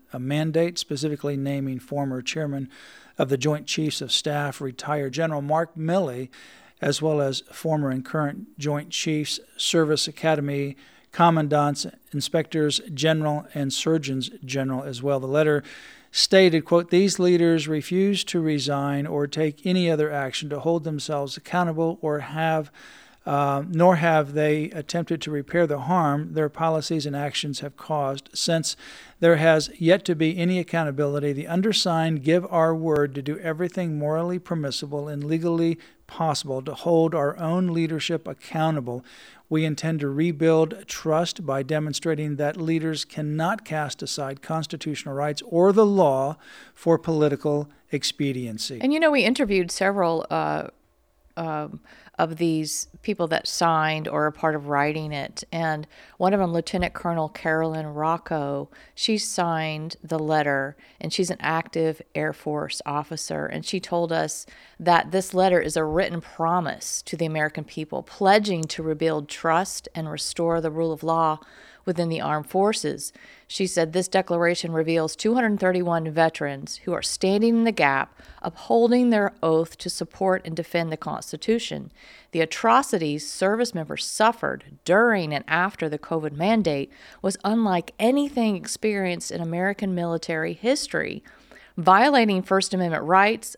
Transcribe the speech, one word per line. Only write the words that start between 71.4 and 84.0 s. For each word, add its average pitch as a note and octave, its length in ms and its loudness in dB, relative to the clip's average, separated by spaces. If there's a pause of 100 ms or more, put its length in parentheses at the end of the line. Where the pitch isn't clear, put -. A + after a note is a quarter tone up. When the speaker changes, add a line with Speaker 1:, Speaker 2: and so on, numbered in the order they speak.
Speaker 2:
within E3+ 220 -2
the E3 120 -4
armed D3+ 260 -2
forces. F#3+ 640 -2 (340)
She - 200 -2
said, E3 260 0
"This F3+ 160 0
declaration E3+ 640 0
reveals D#3+ 420 0
two A3 200 0
hundred A3 260 0
thirty-one F3 500 0
veterans D3+ 760 0
who F3 100 -4
are - 80 -4
standing G#3+ 560 2
in A3+ 60 4
the A3+ 80 2
gap, C#3 460 0 (220)
upholding A#3 680 2
their G3+ 320 2
oath D#3+ 360 2
to F3 120 -8
support F#3 560 -2
and D#3+ 100 -8
defend E3 340 -4
the D#3 60 -6
Constitution. - 960 -4 (400)
The E3+ 80 0
atrocities E3 880 0
service A3+ 440 0
members D#3 320 -6